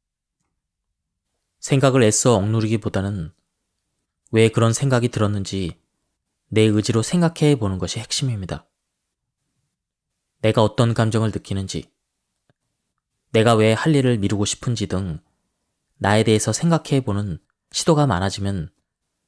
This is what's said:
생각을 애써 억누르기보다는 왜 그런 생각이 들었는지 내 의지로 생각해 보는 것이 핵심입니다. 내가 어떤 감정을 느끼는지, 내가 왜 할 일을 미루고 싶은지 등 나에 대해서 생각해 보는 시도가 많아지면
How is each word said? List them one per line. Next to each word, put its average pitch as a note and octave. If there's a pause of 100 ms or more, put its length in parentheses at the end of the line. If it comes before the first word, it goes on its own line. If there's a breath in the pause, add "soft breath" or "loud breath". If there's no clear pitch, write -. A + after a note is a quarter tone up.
(1600)
생각을 C3+
애써 A2
억누르기보다는 G2+ (1000)
왜 A2+
그런 A2+
생각이 B2
들었는지 G2 (680)
내 G#2+
의지로 A2
생각해 D#3+
보는 G2
것이 F2+
핵심입니다. G#2+ (1700)
내가 A2
어떤 A#2
감정을 A2
느끼는지, F#2+ (1400)
내가 A2+
왜 A2
할 D3+
일을 B2+
미루고 G2+
싶은지 A2+
등 F#2 (800)
나에 G#2+
대해서 A2
생각해 D#3
보는 G2+ (320)
시도가 D3
많아지면 G2 (560)